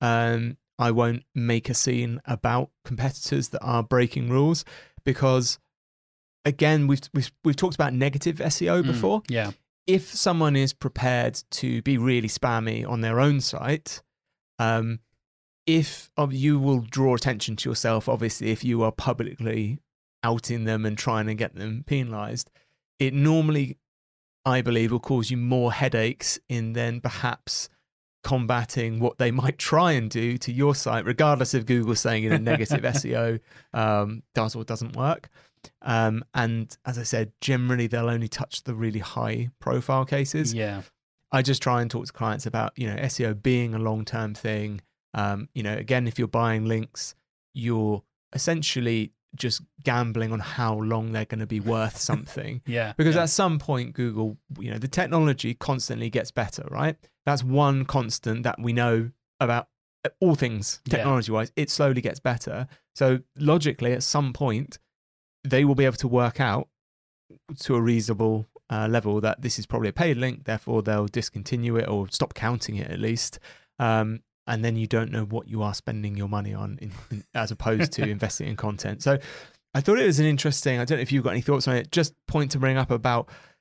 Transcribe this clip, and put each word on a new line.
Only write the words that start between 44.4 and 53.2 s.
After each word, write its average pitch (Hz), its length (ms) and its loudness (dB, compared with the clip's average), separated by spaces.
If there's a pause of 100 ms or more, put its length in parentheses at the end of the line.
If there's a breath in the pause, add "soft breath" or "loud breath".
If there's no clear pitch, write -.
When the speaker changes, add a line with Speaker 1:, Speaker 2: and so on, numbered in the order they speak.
Speaker 1:
Um, 101 400 -4
you 113 100 -6
know, 107 120 -2
again, 123 320 0
if 113 120 -6
you're 117 80 0
buying 113 380 0
links, 113 500 -4 (380)
you're 110 500 0 (300)
essentially 123 800 -2 (240)
just - 260 -4 (220)
gambling 117 480 0
on 113 80 -2
how 110 360 -2
long 110 360 -2
they're 110 140 -2
gonna 110 220 -6
be 110 120 -2
worth 113 380 -2
Speaker 2:
<laughs> - 140 -4
Speaker 1:
something. 110 540 -6
Speaker 2:
Yeah, 117 320 -4
Speaker 1:
Because 156 180 4
Speaker 2:
yeah. 175 80 4